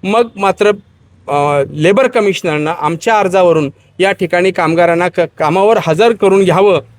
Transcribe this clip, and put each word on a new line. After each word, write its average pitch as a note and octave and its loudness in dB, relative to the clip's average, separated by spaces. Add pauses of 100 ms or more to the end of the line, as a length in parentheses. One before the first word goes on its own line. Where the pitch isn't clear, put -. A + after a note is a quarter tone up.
मग A3 0
मात्र, G3 0 (560)
अ, C#3+ 0
लेबर F#3 2
कमिशनरनं F3 -2
आमच्या E3+ -2
अर्जावरून F3 2 (280)
या F#3+ 0
ठिकाणी F#3 -2
कामगारांना E3+ 0
क-, F3 -8
कामावर F3 0
हजर E3+ 0
करून G3 2
घ्यावं F3+ 2 (200)